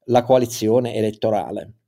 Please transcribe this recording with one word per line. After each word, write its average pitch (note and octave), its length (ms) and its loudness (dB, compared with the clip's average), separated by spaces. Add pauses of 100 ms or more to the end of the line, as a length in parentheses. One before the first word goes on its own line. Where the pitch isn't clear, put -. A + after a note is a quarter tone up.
la A#2+ 180 2
coalizione A#2+ 720 2
elettorale G#2 800 -4 (120)